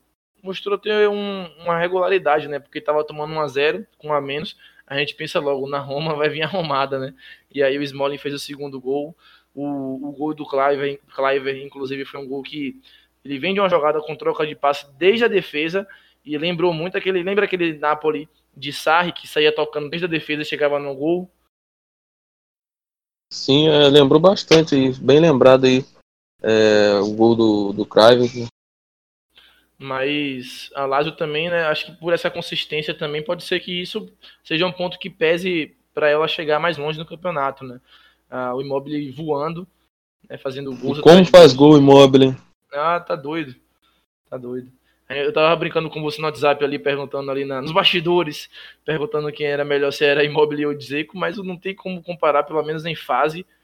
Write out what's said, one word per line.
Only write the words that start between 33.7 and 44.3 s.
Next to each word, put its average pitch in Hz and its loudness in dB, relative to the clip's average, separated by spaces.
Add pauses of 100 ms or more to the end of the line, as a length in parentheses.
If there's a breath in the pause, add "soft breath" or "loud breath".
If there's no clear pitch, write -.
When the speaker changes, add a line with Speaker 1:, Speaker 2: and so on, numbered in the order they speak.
Speaker 1:
isso 185 -10 (360 soft breath)
seja 165 -2
um 180 -4
ponto 180 -8
que 190 -12
pese 170 -2 (180)
pra 151 2
ela 151 2
chegar 151 -2
mais 165 -2
longe 151 -6
no 165 -12
campeonato, 156 -6
né? 123 -16 (480)
Ah, 127 -6
o 139 -6
Immobile 139 -8
voando, 156 -8 (640)
né, 131 -16
fazendo 135 -10
gols 139 -6
Speaker 2:
E - -8
como 160 10
Speaker 1:
atrás 185 8
de - -8
Speaker 2:
faz 165 12
Speaker 1:
gols. 143 8
Speaker 2:
gol 151 10
o - 6
Immobile? 135 8 (360)
Speaker 1:
Ah, 160 -2
tá 175 -8
doido, 147 -10 (760)
tá 131 -12